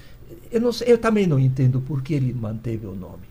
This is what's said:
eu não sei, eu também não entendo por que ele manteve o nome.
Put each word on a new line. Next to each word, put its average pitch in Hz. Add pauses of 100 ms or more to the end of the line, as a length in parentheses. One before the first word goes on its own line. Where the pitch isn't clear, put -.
(520)
eu 226
não 240
sei, 240
eu 233
também 214
não 139
entendo 131
por 135
que 156
ele 127
manteve 110
o 95
nome. 90